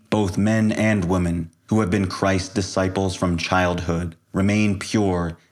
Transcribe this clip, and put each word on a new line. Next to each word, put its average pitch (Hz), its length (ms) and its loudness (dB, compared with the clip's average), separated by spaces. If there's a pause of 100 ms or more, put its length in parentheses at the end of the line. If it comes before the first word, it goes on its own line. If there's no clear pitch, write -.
both 101 300 0
men 107 320 2
and 107 360 0
women, 87 440 0 (160)
who 107 140 2
have 104 100 0
been 98 160 2
Christ's 95 480 -2
disciples 95 640 -2
from 87 200 0
childhood, 87 760 -2 (200)
remain 101 440 0
pure 90 580 0 (160)